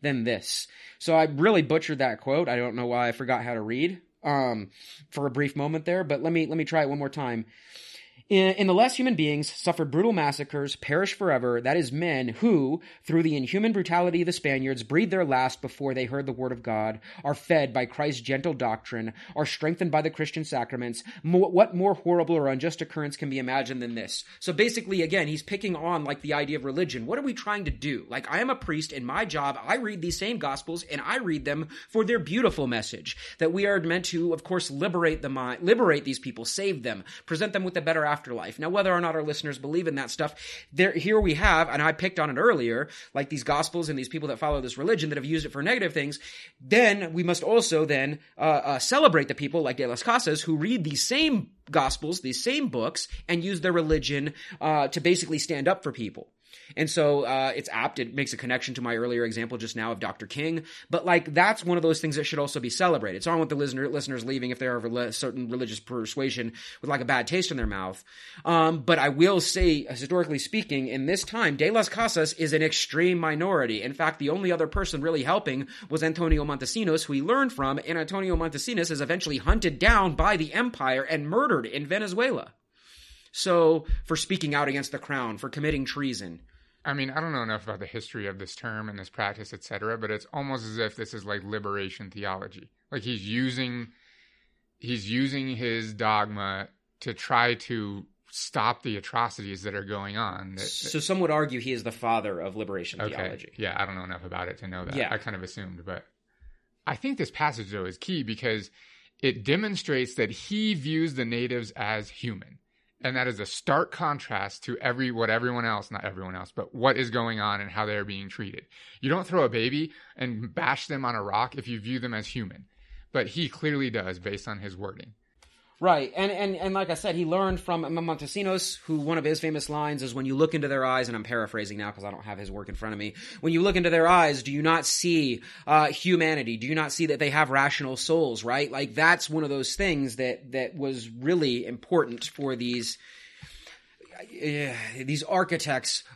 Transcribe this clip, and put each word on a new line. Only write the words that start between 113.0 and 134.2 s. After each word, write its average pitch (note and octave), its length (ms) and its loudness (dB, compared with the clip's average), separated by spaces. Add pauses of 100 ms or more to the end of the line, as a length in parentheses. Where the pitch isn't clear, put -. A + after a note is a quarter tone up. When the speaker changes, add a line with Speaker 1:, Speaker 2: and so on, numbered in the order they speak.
Speaker 2:
And B2+ 120 -2
that B2+ 140 0
is G#2+ 120 -4
a G2+ 60 -4
stark - 460 0
contrast B2 720 -4
to A#2+ 140 -6
every, B2+ 320 0
what A2+ 180 0
everyone A#2+ 380 0
else, G#2 240 -2
not G2+ 160 -8
everyone F#2 280 -8
else, F#2 160 -10
but - 240 -8
what C3 220 4
is B2+ 140 0
going A2+ 300 -2
on G2+ 200 0
and G2+ 100 -8
how G#2+ 140 -2
they're G#2 220 -2
being G2 240 -10
treated. - 340 -12 (380)
You C3+ 80 0
don't F3 160 0
throw E3+ 180 4
a A#2 60 2
baby B2+ 420 0 (240)
and A#2+ 360 -6
bash - 340 -2
them C3+ 180 -4
on A#2+ 100 -2
a G#2+ 80 -2
rock G#2+ 340 -2
if B2 120 -8
you A#2 100 -6
view A#2+ 200 -6
them A#2+ 160 -6
as G#2+ 120 -6
human. - 380 -8 (480)
But B2 160 0
he D#3 220 -4
clearly C#3+ 400 -2
does, F#2 280 -4
based G2+ 300 -8
on G#2 120 -10
his F#2+ 180 -12
wording. G2 340 -12 (640)
Speaker 1:
Right. D#3 380 4
And, G3 160 0
and, F#3+ 240 -2
and F#3 160 -2
like F#3+ 160 0
I E3+ 60 0
said, F3 220 -2
he F3 100 0
learned F#3 340 2
from E3 240 -2
M-, D3 100 -4
Montesinos, E3+ 920 -2
who D#3 140 0
one D#3 200 0
of C#3 60 -2
his D#3 160 2
famous D#3 280 -2
lines D3 340 -4
is, B2 120 -6
"When C3 100 -4
you C3+ 100 0
look D#3 200 4
into D3 140 0
their C3+ 180 0
eyes," B2+ 220 2
and A#2 60 -4
I'm A2 80 -6
paraphrasing G#2+ 540 -4
now G#2 140 -6
'cause G2+ 120 -14
I G2+ 80 -8
don't G#2 140 -12
have G#2 140 -10
his G2 120 -10
work G2+ 200 -10
in G2+ 40 -8
front A2 200 -6
of G2+ 40 -8
me, G#2 140 -6 (300)
"When E3 100 2
you E3 80 4
look F#3 160 4
into F3 140 4
their E3 180 8
eyes, D#3 340 6